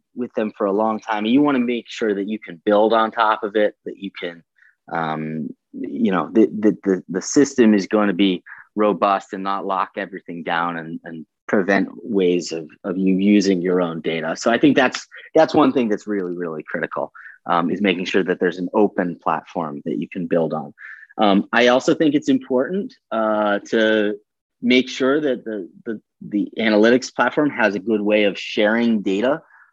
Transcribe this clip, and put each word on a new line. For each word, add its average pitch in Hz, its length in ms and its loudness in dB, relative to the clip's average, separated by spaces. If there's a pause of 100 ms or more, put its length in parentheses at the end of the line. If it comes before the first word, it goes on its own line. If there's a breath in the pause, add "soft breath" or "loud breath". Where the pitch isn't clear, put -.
(160)
with 123 180 -8
them 110 220 -2
for 107 100 -2
a 98 60 0
long 107 260 0
time. 107 260 -4
And 113 80 2
you 135 80 6
wanna 143 200 2
make 120 280 -4
sure 107 260 -2
that 98 120 -4
you 107 140 -6
can 85 240 -16
build 104 280 4
on 110 200 2
top 110 320 0
of 104 100 -4
it, 107 300 2
that - 140 -12
you 95 120 -10
can, 85 320 -12 (500 soft breath)
um, 78 580 -6 (220)
you - 380 -2
know, 85 220 0
the, 110 140 6
the, 107 360 0
the, 95 260 0
the 90 140 -6
system 123 520 4
is 95 120 0
gonna 104 260 0
be 90 300 2 (320 loud breath)
robust 101 580 0
and 95 120 -8
not 98 220 -4
lock 95 300 -2
everything 90 460 -10
down 85 360 -4
and, 82 260 -12
and 80 220 -14 (200)
prevent 98 420 0 (160)
ways 90 460 0
of, 80 180 -10 (140)
of 92 160 -6
you 95 160 2
using 95 480 4
your 90 180 0
own 82 200 -4
data. 80 360 -4
So - 140 0
I 117 80 2
think 139 180 4
that's, 127 300 0 (260 loud breath)
that's 160 220 4
one 143 180 4
thing 123 160 0
that's 104 200 -4
really, 90 280 -4
really 80 280 -8
critical, 73 480 -6 (340 loud breath)
um, 85 240 0
is - 100 -4
making 92 260 0
sure 95 180 0
that 90 160 -2
there's 90 180 -2
an 87 160 -4
open 95 420 0
platform 78 680 -6
that 71 140 -6
you 87 100 -6
can 87 180 -8
build 82 260 0
on. 76 220 -10 (440 loud breath)
Um, 101 340 4
I 120 160 4
also 131 260 4
think 147 220 2
it's 143 120 -4
important, 135 680 -2 (180)
uh, 107 480 0 (100)
to 110 460 2 (440)
make 123 280 2
sure 139 320 0
that 135 240 -2
the, 104 260 -8 (160)
the, 110 140 -8 (200)
the 95 280 -4 (100)
analytics 110 560 4
platform 131 340 0
has 107 280 0
a - 20 -2
good 107 220 0
way 104 240 2
of 95 120 0
sharing 113 680 0
data 107 380 0 (320 soft breath)